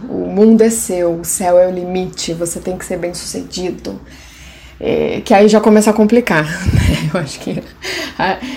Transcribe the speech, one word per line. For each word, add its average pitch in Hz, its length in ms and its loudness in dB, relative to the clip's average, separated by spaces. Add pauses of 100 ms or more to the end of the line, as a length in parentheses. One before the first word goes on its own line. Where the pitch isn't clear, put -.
O 180 200 -6
mundo 220 340 6
é 226 80 6
seu, 175 460 -2
o 170 100 -10
céu 180 320 0
é 185 100 6
o 185 40 -4
limite, 180 600 -6
você 170 280 -6
tem 185 180 -8
que - 80 -12
ser 180 140 -6
bem-sucedido. 180 1000 -8 (800)
É, - 460 -2
que 240 80 4
aí 202 140 8
já 208 120 6
começa 214 300 4
a 208 40 2
complicar, 214 500 2 (180)
<laughs> - 120 -4
né? - 380 2
Eu 185 80 -2
acho 147 200 -10
que, - 240 -8 (560)
ah, 180 180 -2 (200)